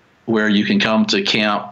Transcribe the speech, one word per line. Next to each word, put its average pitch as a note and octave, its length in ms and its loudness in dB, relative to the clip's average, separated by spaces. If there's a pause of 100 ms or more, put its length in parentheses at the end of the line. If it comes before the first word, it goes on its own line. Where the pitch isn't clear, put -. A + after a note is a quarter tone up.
(260)
where G#2+ 220 0
you G2+ 160 2
can G2+ 140 0
come A2 280 2
to - 160 0
camp, G#2+ 500 -2